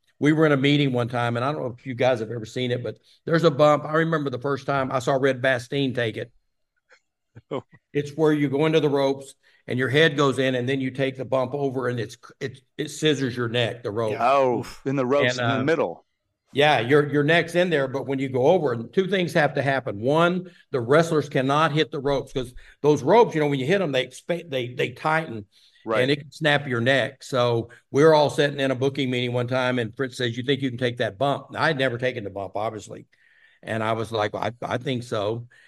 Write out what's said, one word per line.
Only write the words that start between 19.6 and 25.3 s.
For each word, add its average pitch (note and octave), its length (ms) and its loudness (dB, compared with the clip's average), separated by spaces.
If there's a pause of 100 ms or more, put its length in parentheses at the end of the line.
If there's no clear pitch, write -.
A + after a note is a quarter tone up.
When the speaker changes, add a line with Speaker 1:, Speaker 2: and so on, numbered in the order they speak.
Speaker 1:
happen. B2+ 380 -2
One, E3+ 500 2 (220)
the C3 80 -2
wrestlers D3 480 2
cannot C#3+ 440 2
hit D3+ 200 0
the D#3 80 -6
ropes, C3+ 320 -2
'cause B2+ 200 -6 (300)
those D3 200 4
ropes, F3 320 6
you D#3+ 60 0
know, D3 60 2
when C#3+ 140 0
you B2+ 60 -4
hit G3 140 2
'em, D#3+ 120 -2
they B2+ 140 0
expa-, F3 440 -8
they, B2+ 240 -4
they C3 160 -2
tighten, D#3 560 -2 (380)